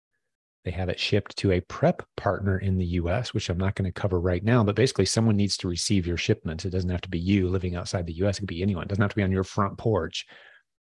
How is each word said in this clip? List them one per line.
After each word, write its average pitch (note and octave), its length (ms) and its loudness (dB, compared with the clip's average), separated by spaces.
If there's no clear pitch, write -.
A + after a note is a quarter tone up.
They F#2 80 -4
have F2+ 160 -4
it - 120 -4
shipped - 380 0
to G2 140 4
a F2+ 80 4
prep - 420 0
partner F#2+ 420 0
in F#2+ 180 0
the F2+ 100 0
U E2+ 220 0
S, G#2+ 240 -2
which - 160 -4
I'm F2 80 0
not F#2+ 180 0
gonna F#2 180 -2
cover F#2 280 0
right F2+ 240 0
now, A#2 200 6
but G2+ 120 2
basically G#2+ 300 2
someone A2+ 300 4
needs G2+ 220 2
to F#2+ 100 -4
receive F2+ 380 0
your F2 100 -2
shipments. E2 480 -2
It F#2+ 60 -4
doesn't F2+ 200 -2
have F2+ 120 -2
to F#2 60 -12
be F2+ 100 -4
you F#2 300 2
living F2+ 260 -2
outside F2 320 -4
the E2 80 -8
U F#2 140 0
S. G2 80 0
It - 40 -10
could G2 80 -6
be F2 140 -6
anyone. F#2 220 0
It - 40 -10
doesn't G2+ 140 0
have G2+ 100 0
to - 40 -4
be G#2 60 2
on F#2+ 100 2
your F#2+ 120 0
front - 340 -2
porch. F2+ 480 -2